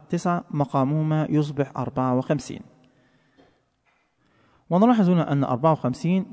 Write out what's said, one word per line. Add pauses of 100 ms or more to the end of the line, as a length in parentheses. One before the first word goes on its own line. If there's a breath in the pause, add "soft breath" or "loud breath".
تسعة،
مقامهما
يصبح
أربعة
وخمسين. (2000 soft breath)
ونلاحظ
هنا
أن
أربعة
وخمسين